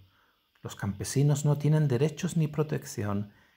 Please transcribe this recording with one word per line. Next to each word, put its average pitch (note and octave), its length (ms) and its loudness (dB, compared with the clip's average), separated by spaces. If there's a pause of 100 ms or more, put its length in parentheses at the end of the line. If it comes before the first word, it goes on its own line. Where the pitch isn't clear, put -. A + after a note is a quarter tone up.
(640)
Los - 120 -12
campesinos C3+ 680 0
no D3 100 4
tienen D3 320 2
derechos C#3+ 480 0
ni D#3 120 4
protección A#2 840 -4 (260)